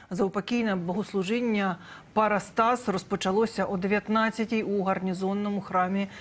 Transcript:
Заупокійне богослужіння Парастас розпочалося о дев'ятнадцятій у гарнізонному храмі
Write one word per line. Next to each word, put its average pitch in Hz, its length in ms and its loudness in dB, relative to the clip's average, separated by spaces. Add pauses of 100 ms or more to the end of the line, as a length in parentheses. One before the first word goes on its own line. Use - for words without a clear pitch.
(120)
Заупокійне 196 640 0
богослужіння 196 1000 0 (360)
Парастас 214 760 2
розпочалося 196 800 0
о 196 120 -2
дев'ятнадцятій 214 840 0
у 196 200 0
гарнізонному 190 760 0
храмі 190 460 0 (140)